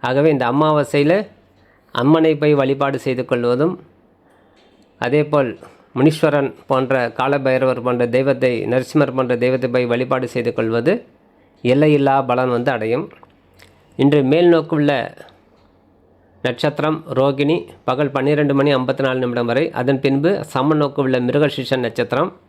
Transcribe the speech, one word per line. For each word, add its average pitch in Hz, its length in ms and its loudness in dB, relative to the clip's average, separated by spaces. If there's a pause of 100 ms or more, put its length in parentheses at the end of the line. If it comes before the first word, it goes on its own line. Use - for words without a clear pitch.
ஆகவே 135 340 2
இந்த 127 160 -2
அமாவாசையில் 151 640 2 (840)
அம்மனை 160 300 4 (120)
போய் 151 180 4
வழிபாடு 139 440 -2
செய்து 127 260 -4
கொள்வதும், 123 420 0 (1300)
அதேபோல் 143 520 0 (460)
முனீஸ்வரன் 143 540 2 (180)
போன்ற 131 240 0 (240)
காலபைரவர் 131 720 0
போன்ற 123 140 0 (140)
தெய்வத்தை, 131 380 0 (160)
நரசிம்மர் 131 480 0
போன்ற 127 240 0
தெய்வத்தை 127 320 0
போய் 123 180 0
வழிபாடு 127 340 -2 (100)
செய்து 120 140 -2 (100)
கொள்வது 117 320 0 (720)
எல்லையில்லா 139 520 2 (140)
பலன் 127 260 0
வந்து 123 200 -2
அடையும். 117 300 -4 (960)
இன்று 143 180 6 (100)
மேல் 175 220 4
நோக்குள்ள 160 380 2 (1500)
நட்சத்திரம் 147 520 -2 (220)
ரோகிணி 139 380 0 (320)
பகல் 131 260 -2
பன்னிரெண்டு 143 440 0
மணி 139 180 2
ஐம்பத்தி 131 280 -2
நாலு 127 180 0
நிமிடம் 120 280 -2
வரை, 127 120 0 (180)
அதன் 131 240 0
பின்பு 139 260 2 (220)
சம 139 280 2
நோக்கு 143 240 -2
உள்ள 131 120 0 (100)
மிருகசீஷ 135 580 0
நட்சத்திரம். 123 460 -2 (180)